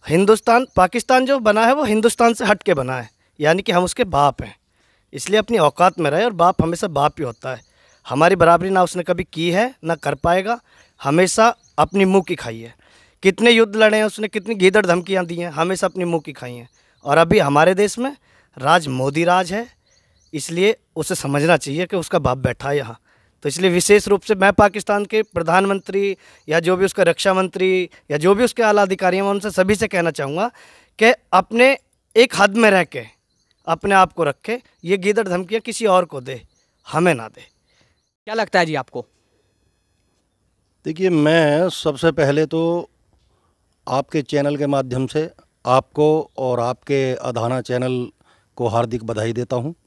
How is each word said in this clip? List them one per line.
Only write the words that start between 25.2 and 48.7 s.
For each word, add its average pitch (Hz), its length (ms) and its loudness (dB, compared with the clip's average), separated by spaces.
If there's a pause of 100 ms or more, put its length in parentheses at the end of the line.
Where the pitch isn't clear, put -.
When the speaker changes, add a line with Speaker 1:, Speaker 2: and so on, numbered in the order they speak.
Speaker 1:
प्रधानमंत्री 190 920 -2 (320)
या 160 120 2
जो 180 160 0
भी 185 80 0
उसका 190 180 -2
रक्षा 175 320 2
मंत्री 185 540 -2 (220)
या 147 60 -2
जो 175 180 4
भी 226 100 2
उसके 240 180 -2
आला 208 200 4
अधिकारी 185 340 0
हैं, 196 80 -2
मैं 196 60 0
उनसे 202 200 -4
सभी 190 240 0
से 208 140 -2
कहना 170 220 0
चाहूँगा 156 400 -6 (480)
कि 226 140 6 (200)
अपने 240 440 2 (400)
एक 247 220 6
हद 202 180 2
में 226 140 6
रह 180 140 4
के 123 200 -10 (600)
अपने 180 280 -2
आप 185 180 4
को 170 120 -4
रखे, 214 360 -6 (240)
ये 180 140 0
गीदड़ 202 300 -2
धमकियाँ 185 320 -4
किसी 226 260 -6
और 185 180 4
को 147 160 -12
दे, 123 200 -14 (460)
हमें 165 280 2
ना 113 140 -10
दे। - 180 -20 (800)
Speaker 2:
क्या 214 80 -10
लगता 214 240 -2
है 170 80 2
जी 156 80 -6
आपको? 127 320 -10 (1800)
Speaker 3:
देखिए, 180 240 -2
मैं 156 600 2
सबसे 156 420 -2
पहले 151 340 0
तो 165 440 -4 (960)
आपके 139 380 -4
चैनल 143 320 -2
के 143 100 -4
माध्यम 131 400 -2
से 156 240 -6 (340)
आपको 147 720 0
और 123 220 -4
आपके 127 420 -4 (120)
अधाना 123 480 -4
चैनल 123 440 -4 (520)
को 120 100 -2
हार्दिक 117 360 -2